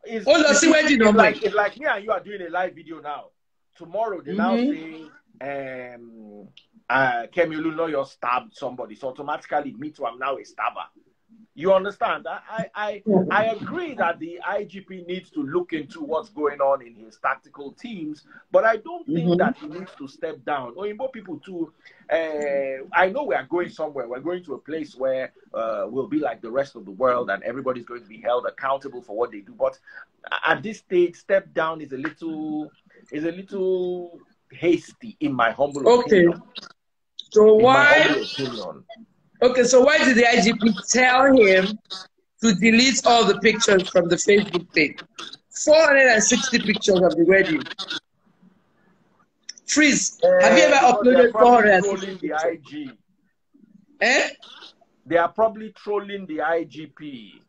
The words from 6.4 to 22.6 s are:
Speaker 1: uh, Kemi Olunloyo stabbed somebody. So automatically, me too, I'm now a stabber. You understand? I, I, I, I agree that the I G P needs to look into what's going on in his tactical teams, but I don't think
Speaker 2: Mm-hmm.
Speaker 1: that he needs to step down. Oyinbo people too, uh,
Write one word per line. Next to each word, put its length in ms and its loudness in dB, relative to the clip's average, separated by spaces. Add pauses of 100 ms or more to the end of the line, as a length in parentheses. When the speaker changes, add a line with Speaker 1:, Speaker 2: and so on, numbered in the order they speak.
Speaker 1:
uh, 460 -2
Kemi 240 -2
Olunloyo 480 -6
stabbed 480 -6
somebody. 400 -12
So 140 -10
automatically, 640 -8
me 180 -14
too, 140 -12
I'm 120 -10
now 200 -6
a 80 -18
stabber. 400 -8 (680)
You 200 -2
understand? 540 -4
I, 480 -12
I, 280 -8
I, 0 - (280)
I 140 2
agree 500 -8
that 240 -4
the 260 -14
I 200 -6
G 160 -18
P 260 -18
needs 240 -12
to 100 -8
look 320 -4
into 300 -10
what's 260 -6
going 320 -6
on 240 -2
in 80 -20
his 240 -20
tactical 540 -10
teams, 540 -14 (260)
but 120 2
I 140 2
don't 300 -14
think 200 -2
Speaker 2:
Mm-hmm. 120 2
Speaker 1:
that 180 0
he 100 -18
needs 300 -16
to 100 -16
step 380 -14
down. 300 -8
Oyinbo 360 -10
people 280 -16
too, 340 -12 (400)
uh, 800 -6